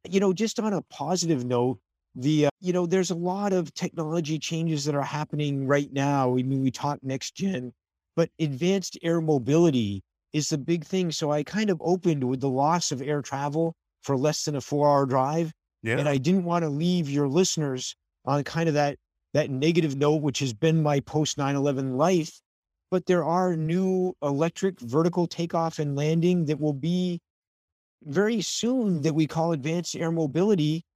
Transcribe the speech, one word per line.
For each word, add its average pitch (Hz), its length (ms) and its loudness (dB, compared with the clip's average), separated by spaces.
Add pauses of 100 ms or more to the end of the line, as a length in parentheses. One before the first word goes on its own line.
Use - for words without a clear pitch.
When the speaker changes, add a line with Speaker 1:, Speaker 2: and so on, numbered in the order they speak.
Speaker 1:
You 190 120 2
know, 196 120 4
just 214 280 -2
on 214 120 -2
a 160 100 -2
positive 160 640 -2
note, 123 340 0 (380)
the, 147 300 2
uh, 143 40 2 (100)
you 180 120 -2
know, 180 140 0
there's 185 240 0
a 170 60 -2
lot 190 360 -2
of 175 220 0
technology 160 640 -4
changes 160 460 -2
that 147 100 0
are 143 80 0
happening 147 640 -4
right 143 260 2
now. 139 460 2
I 127 40 2
mean, 135 200 0
we 131 80 2
talk 143 320 -4
next 135 320 -6
gen, 139 380 -4 (420)
but 165 240 2
advanced 165 640 -2
air 170 180 0
mobility 135 800 2 (300)
is 147 160 -2
the 156 100 -2
big 156 260 -2
thing. 185 260 -2
So 147 220 -2
I 151 100 0
kind 208 280 -2
of 165 100 0
opened 170 420 0
with 127 180 -2
the 139 80 0
loss 147 440 2
of 131 100 -6
air 147 180 -2
travel 147 540 -2 (280)
for 139 140 0
less 151 280 0
than 151 100 -2
a 135 60 -4
four-hour 143 460 4
drive. 143 460 0 (300)
Speaker 2:
Yeah. 113 160 0
Speaker 1:
And 143 100 0
I 139 100 2
didn't 175 260 2
want 170 180 0
to 156 60 -2
leave 160 420 0
your 143 180 2
listeners 143 680 -2 (280)
on 139 200 0
kind 165 240 -2
of 147 60 2
that, 143 220 2 (360)
that 143 180 0
negative 151 460 2
note, 147 260 2
which 143 160 -2
has 131 140 -2
been 160 320 2
my 143 160 2
post - 360 -2
nine 139 200 -2
eleven 135 400 -2
life. 165 440 2 (520)
But 180 140 -2
there 175 180 2
are 180 320 2
new 185 640 0
electric 160 560 -2
vertical 165 480 0
takeoff 165 540 -4
and 143 160 -4
landing 165 480 2
that 143 160 -2
will 151 140 0
be 170 460 -2 (840)
very 202 360 0
soon 214 600 -2
that 156 120 0
we 156 120 2
call 165 240 0
advanced 160 460 -4
air 165 160 -2
mobility 165 720 2 (120)